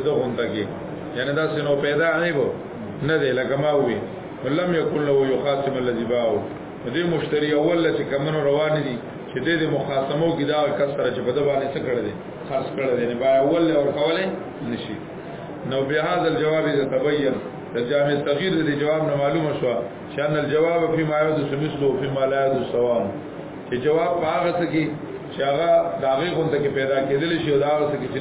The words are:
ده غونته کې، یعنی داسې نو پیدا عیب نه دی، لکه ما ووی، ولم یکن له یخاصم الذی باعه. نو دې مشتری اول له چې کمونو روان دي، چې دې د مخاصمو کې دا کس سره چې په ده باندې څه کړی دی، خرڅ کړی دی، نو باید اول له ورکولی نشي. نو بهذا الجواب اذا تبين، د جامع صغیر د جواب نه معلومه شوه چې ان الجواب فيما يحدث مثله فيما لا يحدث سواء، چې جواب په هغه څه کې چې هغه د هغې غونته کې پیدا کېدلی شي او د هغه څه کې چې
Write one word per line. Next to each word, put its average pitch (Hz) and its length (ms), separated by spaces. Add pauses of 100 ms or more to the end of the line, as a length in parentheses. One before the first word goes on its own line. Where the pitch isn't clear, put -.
ده 151 60
غونته 123 420
کې، 104 120 (520)
یعنی 131 160
داسې 147 340
نو 143 100
پیدا 147 320 (160)
عیب 165 140 (640)
نه 156 160
دی، 139 140
لکه 123 240
ما 147 160
ووی، 127 260 (460)
ولم 165 300
یکن 147 340
له 139 80 (160)
یخاصم 139 440
الذی 120 280
باعه. 113 360 (440)
نو 123 100
دې 170 100 (100)
مشتری 151 380
اول 160 300
له 156 160
چې 143 120
کمونو 151 340
روان 151 380
دي، 131 140 (340)
چې 131 160
دې 165 140
د 160 40 (120)
مخاصمو 139 600
کې 139 80
دا 151 140 (200)
کس 143 180
سره 127 180
چې 123 120
په 123 60
ده 147 160
باندې 139 260
څه 156 120
کړی 120 200
دی، 101 80 (340)
خرڅ 135 180 (100)
کړی 131 220
دی، 117 80
نو 120 140
باید 135 240
اول 165 240
له 156 100
ورکولی 147 480 (440)
نشي. 107 260 (760)
نو 131 120
بهذا 160 500
الجواب 156 340
اذا 143 180
تبين، 135 500 (400)
د 120 40 (120)
جامع 143 240 (120)
صغیر 147 260 (100)
د 147 80 (100)
جواب 151 280
نه 143 80
معلومه 147 440
شوه 123 160 (340)
چې - 100
ان 151 160
الجواب 160 600
فيما 151 240
يحدث 151 320
مثله 139 360 (120)
فيما 135 260
لا 135 200
يحدث 123 260
سواء، 120 340 (640)
چې 123 40
جواب 156 460
په 156 60
هغه 175 320
څه 170 140
کې 156 120 (480)
چې - 100
هغه 147 280 (300)
د 135 40
هغې 135 320
غونته 147 260
کې 143 160
پیدا 135 200 (100)
کېدلی 160 340
شي 151 100
او 139 60
د 139 60
هغه 147 260
څه 143 100
کې 123 120
چې 131 80